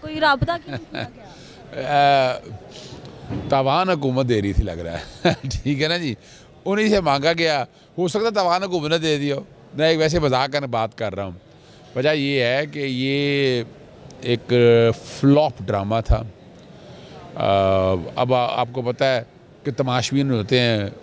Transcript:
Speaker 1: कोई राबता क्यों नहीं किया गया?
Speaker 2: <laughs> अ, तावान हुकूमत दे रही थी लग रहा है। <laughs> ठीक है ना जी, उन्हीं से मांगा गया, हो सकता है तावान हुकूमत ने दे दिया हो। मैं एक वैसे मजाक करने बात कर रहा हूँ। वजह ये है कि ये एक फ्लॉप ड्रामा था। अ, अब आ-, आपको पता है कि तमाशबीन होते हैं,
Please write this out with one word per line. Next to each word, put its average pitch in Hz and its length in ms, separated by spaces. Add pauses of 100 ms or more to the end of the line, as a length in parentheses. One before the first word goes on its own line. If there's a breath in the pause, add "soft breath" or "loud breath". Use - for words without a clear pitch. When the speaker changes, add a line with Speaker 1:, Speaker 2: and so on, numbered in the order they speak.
Speaker 1:
कोई 311 160
राबता 311 400
क्यों - 180
नहीं - 100
किया - 380 (480 loud breath)
गया? 139 640
Speaker 2:
<laughs> - 0
अ, - 1120
तावान 139 380
हुकूमत 135 380
दे 117 140
रही 98 120
थी 87 100
लग 85 180
रहा 85 160
है। - 380
<laughs> - 140
ठीक 139 320
है 156 80
ना 170 100
जी, 143 180 (500 loud breath)
उन्हीं 208 220
से 208 120
मांगा 147 320
गया, 156 340 (320 soft breath)
हो 180 100
सकता 214 180
है 226 60
तावान 185 300
हुकूमत 175 280
ने 165 80
दे 156 200
दिया 143 180
हो। - 100 (300)
मैं 160 140
एक 165 80
वैसे 156 220
मजाक 135 320
करने 143 140
बात 113 280
कर 107 180
रहा 95 140
हूँ। 87 140 (560 loud breath)
वजह 135 140
ये 139 340
है 135 220
कि 147 140
ये 139 460 (1000)
एक 120 160 (560)
फ्लॉप 139 640
ड्रामा 101 380
था। 110 160
अ, - 1300 (720)
अब 123 140
आ-, 123 280
आपको 123 220
पता 123 240
है 127 200 (380)
कि 147 60
तमाशबीन 131 600
होते 120 300
हैं, 107 320 (100)